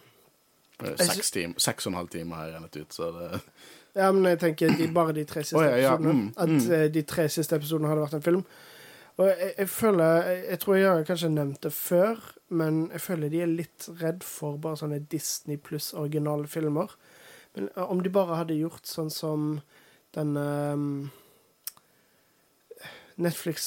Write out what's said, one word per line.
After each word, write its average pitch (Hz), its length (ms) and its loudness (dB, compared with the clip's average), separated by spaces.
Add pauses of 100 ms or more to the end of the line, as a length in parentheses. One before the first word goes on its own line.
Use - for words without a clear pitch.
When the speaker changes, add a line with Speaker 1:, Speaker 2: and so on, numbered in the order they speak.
(800)
Speaker 1:
Det - 100 -8
er - 80 -8
Speaker 2:
jeg 175 100 2
Speaker 1:
seks 98 220 -2
Speaker 2:
sy- - 100 -6
Speaker 1:
tim-, 85 180 -4
seks - 300 -2
og 95 60 -2
en 90 40 -4
halv 87 120 -6
time 85 260 -10
har 80 120 -8
jeg 80 80 -10
regnet 82 260 -16
ut, - 120 -16
så 85 200 -6
det 87 280 -10 (540)
Speaker 2:
Ja, 190 160 4
men 190 140 4
jeg 175 140 4
tenker 160 360 4
de, 160 160 0
bare 160 220 2
de 151 100 -4
tre 151 180 -6
siste - 140 -6
Speaker 1:
Å, 160 80 6
ja, 135 140 4
ja. 131 180 6
Speaker 2:
episodene. 151 180 2
Speaker 1:
Mm, 110 220 2
Speaker 2:
At, 175 140 2
Speaker 1:
mm. 156 240 4
Speaker 2:
eh, 156 160 4
de 156 140 0
tre 156 260 0
siste 160 260 0
episodene 151 320 -2
hadde 156 140 0
vært 147 120 -4
en 151 80 -4
film. 175 240 2 (720)
Og 185 120 6
jeg, 185 280 0
jeg 196 120 0
føler, 170 580 4
jeg, 180 220 -2
jeg 180 100 -4
tror 196 160 4
jeg 190 140 6
har 165 160 4
kanskje 170 260 0
nevnt 143 300 -2
det 151 100 -4
før, 196 460 2 (320)
men 160 420 0
jeg 165 100 -10
føler 160 300 -4
de 165 100 -2
er 175 60 0
litt 165 400 -4 (140)
redd 165 220 -4
for 147 340 -8
bare 156 180 -6
sånne 147 320 -6
Disney - 500 -6
Plus - 360 -8
originale 151 540 -2
filmer. 160 440 -2 (640)
Men, 202 220 -6
eh, 185 60 -4
om 185 200 -2
de 185 60 -2
bare 180 260 0
hadde 160 240 -2
gjort 165 240 -8
sånn 160 260 -6
som 151 520 -4 (520)
den, 151 220 -2
ehm, 143 760 -4 (2000)
Netflix 170 500 -2